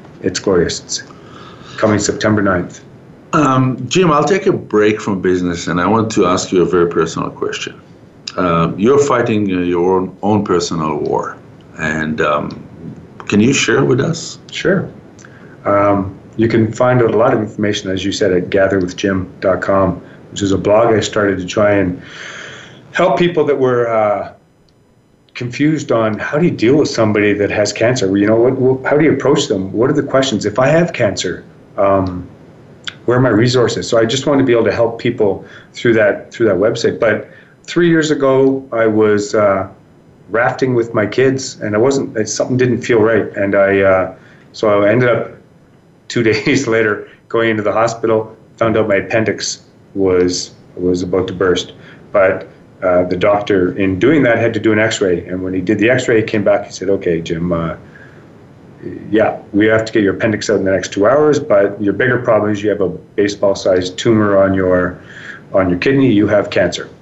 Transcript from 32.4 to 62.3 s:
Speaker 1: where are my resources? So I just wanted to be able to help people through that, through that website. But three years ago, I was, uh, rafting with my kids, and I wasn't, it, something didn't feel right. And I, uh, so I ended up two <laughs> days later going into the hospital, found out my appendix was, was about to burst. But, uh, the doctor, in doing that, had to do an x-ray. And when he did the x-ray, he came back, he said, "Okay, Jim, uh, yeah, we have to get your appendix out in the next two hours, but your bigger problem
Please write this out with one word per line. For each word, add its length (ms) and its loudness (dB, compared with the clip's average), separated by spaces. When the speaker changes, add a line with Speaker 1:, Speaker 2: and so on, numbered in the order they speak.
Speaker 1:
where 120 2
are 40 4
my 80 2
resources? 580 2
So 100 2
I 80 4
just 200 -2
wanted 140 2
to 60 2
be 60 2
able 140 4
to 80 2
help 260 -2
people 460 -2
through 220 0
that, 400 0
through 140 0
that 100 2
website. 420 0
But 300 -2
three 240 0
years 240 2
ago, 640 2
I 140 2
was, 460 2
uh, 360 2
rafting 460 0
with 180 0
my 120 0
kids, 540 0
and 160 -4
I 20 2
wasn't, 380 0
it, 140 -4
something 260 -2
didn't 280 0
feel 180 2
right. 340 0
And 180 -2
I, 280 4
uh, 340 2
so 300 2
I 60 4
ended 200 2
up 220 -2
two 160 -2
<laughs> 80 4
days 360 0
later 420 0
going 220 0
into 140 -2
the 100 0
hospital, 640 0
found 220 0
out 100 2
my 80 2
appendix 680 -4
was, 600 0
was 260 -2
about 260 -2
to 60 -8
burst. 400 -2
But, 340 2
uh, 220 2
the 140 -4
doctor, 600 0
in 220 -2
doing 240 4
that, 140 2
had 160 0
to 60 -6
do 120 2
an 80 2
x-ray. 480 0
And 160 -8
when 100 -6
he 60 -4
did 200 0
the 100 2
x-ray, 320 2
he 40 -4
came 200 -2
back, 200 2
he 60 -18
said, 180 -6
"Okay, 320 -2
Jim, 300 -4
uh, 240 -4
yeah, 280 0
we 160 2
have 160 2
to 80 -8
get 100 2
your 140 2
appendix 340 -2
out 80 2
in 60 -2
the 80 0
next 220 -2
two 120 2
hours, 340 4
but 400 0
your 140 0
bigger 260 0
problem 320 0